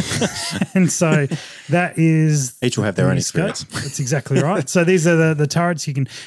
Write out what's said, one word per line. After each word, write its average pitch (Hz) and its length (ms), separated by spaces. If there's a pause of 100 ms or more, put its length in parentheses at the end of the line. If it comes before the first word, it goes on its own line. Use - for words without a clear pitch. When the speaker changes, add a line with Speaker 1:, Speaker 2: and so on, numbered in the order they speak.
(340)
Speaker 1:
<laughs> - 400
and 180 160
so 156 360 (420)
that 170 300
is 156 640
Speaker 2:
Each 120 160
will 101 60
have 98 120
their 92 100
Speaker 1:
the 92 40
Speaker 2:
own 90 60
Speaker 1:
new 87 60
scope. - 280
Speaker 2:
experience. - 340
Speaker 1:
That's 143 160
exactly 135 400
right. 139 260
So 175 180
these 175 220
are 170 100
the, 160 180
the 147 120
turrets 170 400
you 147 60
can. 131 160 (180)